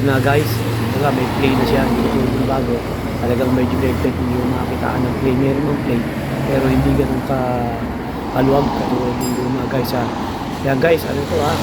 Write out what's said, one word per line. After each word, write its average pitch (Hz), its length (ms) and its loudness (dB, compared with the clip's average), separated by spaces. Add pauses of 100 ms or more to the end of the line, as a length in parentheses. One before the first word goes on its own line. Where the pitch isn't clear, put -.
na 135 140 4
guys. 143 260 2 (540)
Wala, 147 100 2
may 127 160 0 (140)
play 135 160 4
na 120 100 2
siya, 135 160 2
hindi 117 220 0
na 113 100 0
tulad 120 220 2
ng 131 100 0
bago. 127 300 0 (420)
Talagang 127 380 2
medyo 127 260 2
break-break, 127 320 0
hindi 123 240 0
mo 123 60 0 (160)
makitaan 123 420 -2
ng 123 120 0 (100)
play. 131 100 2
Meron 135 320 2
ng 147 220 0
play, 117 120 2 (520)
pero 135 160 2
hindi 135 220 4 (100)
ganun 131 240 0
ka, 135 160 -2 (960)
kaluwag 135 300 4
katulad 123 580 -2
ng 123 160 -2
luma 127 320 -2
guys, 127 240 -2
ha. 120 80 0 (600)
Yan 135 160 2
guys, 165 240 4
ano 139 160 -2
to, 156 160 -2
ha? 151 240 2